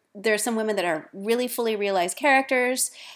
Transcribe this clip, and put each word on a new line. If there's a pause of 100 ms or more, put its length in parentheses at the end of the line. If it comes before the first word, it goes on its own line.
(160)
there
are
some
women
that
are
really
fully
realized
characters. (240)